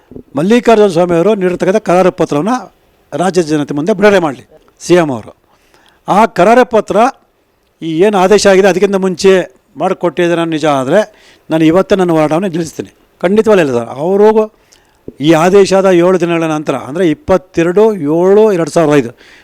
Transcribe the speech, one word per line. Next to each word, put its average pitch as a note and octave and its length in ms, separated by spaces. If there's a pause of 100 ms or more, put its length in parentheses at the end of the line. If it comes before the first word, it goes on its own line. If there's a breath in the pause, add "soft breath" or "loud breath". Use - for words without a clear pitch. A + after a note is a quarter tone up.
(360 loud breath)
ಮಲ್ಲಿಕಾರ್ಜುನ G#3+ 500
ಸ್ವಾಮಿ F3 300
ಅವರು F#3 180
ನೀಡಿರ್ತಕ್ಕಂಥ F3+ 420
ಕರಾರು F#3 360
ಪತ್ರವನ್ನು F3 600 (380)
ರಾಜ್ಯ F3 300
ಜನತೆ D3 320
ಮುಂದೆ D3+ 180
ಬಿಡುಗಡೆ G3+ 260
ಮಾಡಲಿ C#3 300 (320)
ಸಿ E3 140
ಎಂ D#3+ 180
ಅವರು. G#2+ 240 (720 soft breath)
ಆ G3 180
ಕರಾರು A3+ 440
ಪತ್ರ G3+ 260 (840)
ಈ D#3+ 220
ಏನು G#3 140
ಆದೇಶ F#3+ 280
ಆಗಿದೆ G3 220
ಅದಕ್ಕಿಂತ F#3+ 280
ಮುಂಚೆ F#3+ 360 (440)
ಮಾಡಿಕೊಟ್ಟಿದ್ದಾರೆ F3 640
ಅನ್ನೋ E3 120
ನಿಜ D#3 140
ಆದರೆ C#3+ 340 (500 soft breath)
ನಾನು D#3+ 140
ಇವತ್ತೇ F#3 320
ನನ್ನ F3+ 160
ಹೋರಾಟವನ್ನು D#3 360
ನಿಲ್ಲಿಸ್ತೀನಿ. D#3+ 400 (340)
ಖಂಡಿತವಲ್ಲ G3+ 400
ಇಲ್ಲ C3 160
ಸರ್. A#2 100
ಅವರು G3+ 680 (640 soft breath)
ಈ D3+ 120
ಆದೇಶದ F#3 540
ಏಳು F3+ 340
ದಿನಗಳ E3+ 240
ನಂತರ D#3 300
ಅಂದರೆ D3+ 360
ಇಪ್ಪತ್ತೆರಡು F3+ 840
ಏಳು F#3+ 580
ಎರಡು E3 180
ಸಾವಿರದ D#3+ 240
ಐದು, A#2+ 160 (340 soft breath)